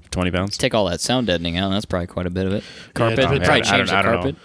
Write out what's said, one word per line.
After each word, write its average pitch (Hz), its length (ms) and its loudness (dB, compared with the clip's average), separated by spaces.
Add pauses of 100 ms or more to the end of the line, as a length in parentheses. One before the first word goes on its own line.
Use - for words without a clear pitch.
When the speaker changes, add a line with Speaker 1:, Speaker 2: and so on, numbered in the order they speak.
(100)
Speaker 1:
twenty 90 200 -2
pounds. 92 260 -2
Speaker 2:
Take 127 180 -2
all 107 140 2
that 87 120 -4
sound 123 260 0
deadening 85 320 0
out, 98 80 0
and 95 80 0
that's 104 100 -2
probably 87 220 -4
quite 90 200 -6
a 87 40 -2
bit 92 160 -2
of 95 80 0
it. - 100 -4
Speaker 3:
Yeah, - 300 -20
Speaker 2:
Carpet, 113 240 0
Speaker 3:
it 135 40 4
Speaker 2:
probably 139 180 2
Speaker 3:
depends. 147 280 4
Speaker 2:
change 101 40 2
Speaker 1:
I 101 60 4
don't, 95 80 2
Speaker 2:
the 90 100 0
Speaker 1:
I 98 60 4
don't 107 100 2
know. 92 100 0
Speaker 2:
carpet. 143 220 -2